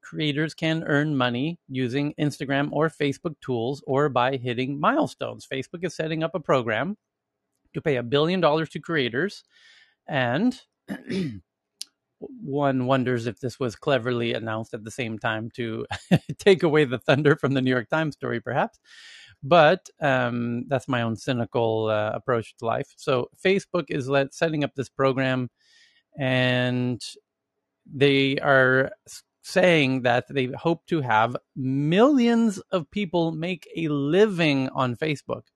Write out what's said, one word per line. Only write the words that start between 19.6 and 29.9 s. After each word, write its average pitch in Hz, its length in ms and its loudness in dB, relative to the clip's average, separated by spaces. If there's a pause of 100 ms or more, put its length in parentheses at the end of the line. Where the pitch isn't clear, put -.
um, 120 680 0
that's 135 220 -2
my 120 140 0
own 113 120 0
cynical, 117 720 0
uh, 107 260 0
approach 117 440 -4
to 120 80 -10
life. 117 320 -2
So 127 320 -2 (120)
Facebook 185 460 0
is 135 220 -4
let-, 139 240 2
setting 156 320 -2
up - 100 -8
this 127 140 -6
program, 131 600 0 (680)
and 123 840 0 (840)
they 139 540 2
are 131 520 4 (160)
s-, - 160 -20 (180)
saying 156 600 2